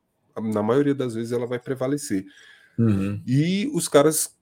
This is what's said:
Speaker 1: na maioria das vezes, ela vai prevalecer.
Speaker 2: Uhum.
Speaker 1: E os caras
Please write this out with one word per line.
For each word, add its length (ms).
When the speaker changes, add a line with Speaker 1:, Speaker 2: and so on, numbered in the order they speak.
Speaker 1:
na 220
maioria 320
das 200
vezes, 180
ela 120
vai 140
prevalecer. 680
Speaker 2:
Uhum. 500
Speaker 1:
E 460
os 160
caras 520